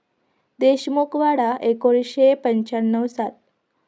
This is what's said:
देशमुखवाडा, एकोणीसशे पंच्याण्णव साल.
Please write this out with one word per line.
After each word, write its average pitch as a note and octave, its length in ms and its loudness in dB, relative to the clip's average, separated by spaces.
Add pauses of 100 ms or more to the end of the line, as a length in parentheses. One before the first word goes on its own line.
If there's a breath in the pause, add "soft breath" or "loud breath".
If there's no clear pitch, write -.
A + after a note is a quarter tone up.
(600)
देशमुखवाडा, C#4 1000 0
एकोणीसशे B3 720 2
पंच्याण्णव A3+ 720 -2
साल. A#3 240 -6 (580)